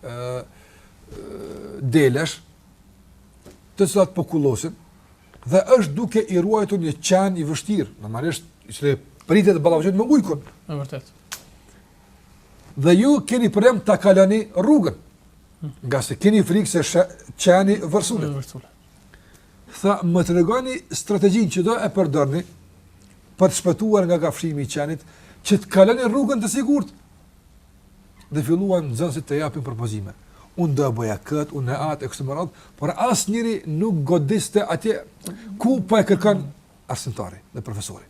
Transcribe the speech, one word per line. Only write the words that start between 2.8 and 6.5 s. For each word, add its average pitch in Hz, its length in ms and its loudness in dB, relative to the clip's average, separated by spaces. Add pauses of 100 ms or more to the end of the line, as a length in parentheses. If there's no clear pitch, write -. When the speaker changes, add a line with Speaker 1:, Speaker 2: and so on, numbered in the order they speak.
Speaker 1:
të 196 100 2
cilat 185 260 0
po 170 100 -4
kullosin, 143 520 -2 (680)
dhe 156 180 4 (140)
është 156 200 0
duke 220 320 -2
i 180 120 2
ruajtur 202 380 0